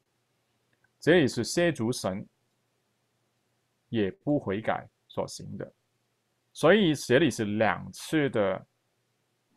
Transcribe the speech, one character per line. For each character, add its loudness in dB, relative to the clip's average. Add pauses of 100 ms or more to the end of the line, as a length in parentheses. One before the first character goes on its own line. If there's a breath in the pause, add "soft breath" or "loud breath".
(1000)
这 4
里 4
是 -2
亵 0
渎 -2
神， -6 (1600)
也 -2
不 -4
悔 -4
改 -6 (200)
所 -8
行 -14
的。 -12 (840)
所 4
以 4
这 2
里 4
是 -2
两 -2
次 -2
的 -2 (920)